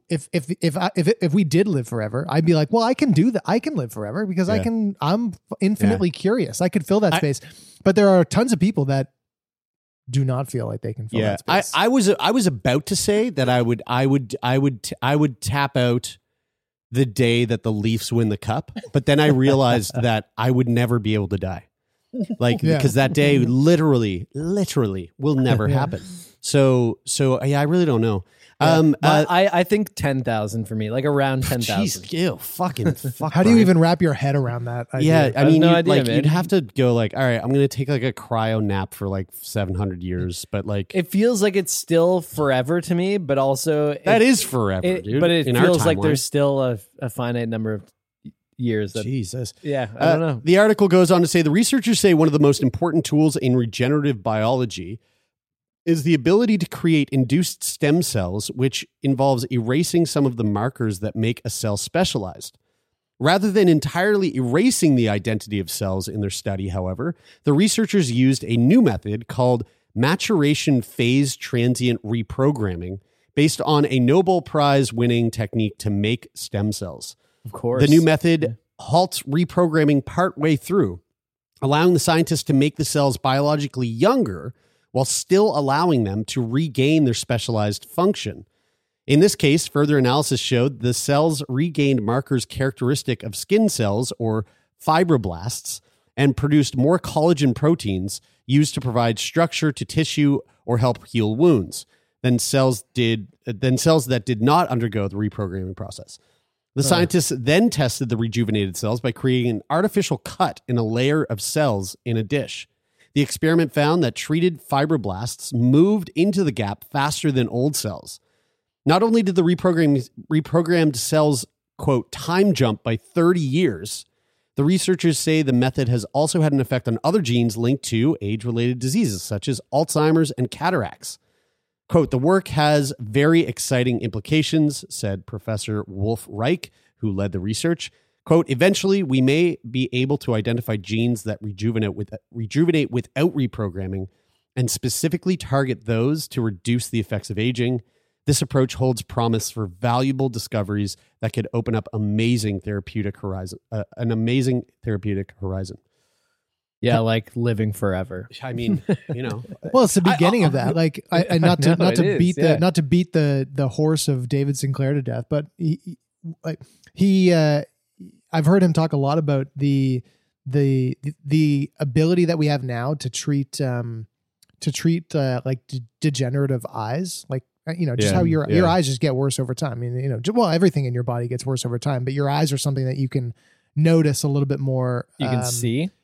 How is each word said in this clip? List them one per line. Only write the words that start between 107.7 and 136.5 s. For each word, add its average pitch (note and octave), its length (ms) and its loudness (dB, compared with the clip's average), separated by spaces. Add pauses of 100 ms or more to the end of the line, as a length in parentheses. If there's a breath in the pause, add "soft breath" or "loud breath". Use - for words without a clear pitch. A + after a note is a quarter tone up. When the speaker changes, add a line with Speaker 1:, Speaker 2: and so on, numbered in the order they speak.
Speaker 2:
tested C3 400 -2
the A#2+ 60 0
rejuvenated G#2+ 600 -2
cells A2+ 240 -4
by A#2+ 120 -4
creating B2+ 380 0
an G#2 200 -4
artificial F3+ 480 0
cut - 500 -6
in B2 80 -2
a A#2 80 0
layer C3 400 0
of A2 160 -6
cells A2+ 640 -2
in A#2 120 -2
a A2+ 60 0
dish. B2 460 -6 (460)
The C#3+ 80 2
experiment E3 500 0
found D#3 320 2
that A#2 100 -2
treated E3 480 -2
fibroblasts A#2+ 880 -4
moved D3+ 640 2
into F#3 300 2
the D3 80 0
gap G2+ 400 -6
faster C#3+ 400 -2
than B2 160 0
old C3 260 -2
cells. - 460 -8 (640)
Not E3+ 160 4
only A3+ 200 4
did F#3+ 120 0
the F3+ 80 4
reprogram-, E3 640 2 (220)
reprogrammed D#3+ 680 2
cells, D3+ 480 0 (320)
quote, B2+ 360 -2
"time F#3+ 400 2
jump" A#2+ 320 0
by A2+ 120 -2
thirty F3 440 0
years, C3 640 -2 (520)
the C#3 80 0
researchers F3 540 2
say D#3 240 0
the C3+ 100 0
method B2+ 360 2
has A#2+ 240 0
also D3+ 280 0
had D3+ 120 2
an C#3 80 2
effect B2+ 260 -2
on A2+ 160 -2
other F#3 180 2
genes A#2 360 0
linked A#2+ 300 -2
to A#2+ 340 0
age-related A#2 580 -4
diseases, B2+ 440 -2
such - 260 -6
as C3 120 -4 (120)
Alzheimer's D#3 600 2
and B2+ 180 -4
cataracts. D3+ 680 -6 (680)
Quote, D#3+ 240 2
"The C3 60 0
work F3 300 2
has D3 520 2
very C#3+ 400 2
exciting B2 600 -2
implications," D3 880 -2
said G2 380 -6
Professor G#2+ 640 -6
Wolf G2+ 420 -4
Reich, A#2 400 -2 (280)